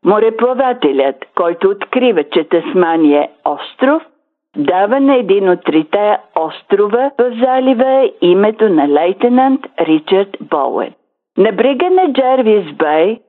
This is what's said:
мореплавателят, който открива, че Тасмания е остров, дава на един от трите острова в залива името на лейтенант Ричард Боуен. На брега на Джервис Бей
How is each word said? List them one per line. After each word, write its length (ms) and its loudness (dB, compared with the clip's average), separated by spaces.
мореплавателят, 1120 0
който 320 -2
открива, 640 -2
че 120 0
Тасмания 800 0
е 60 -4
остров, 580 -2
дава 440 0
на 160 2
един 340 0
от 140 0
трите 540 0
острова 840 -2
в 140 0
залива 680 2
името 480 2
на 200 2
лейтенант 720 0
Ричард 600 -2
Боуен. 520 -4
На 140 2
брега 380 0
на 220 2
Джервис 600 0
Бей 460 -2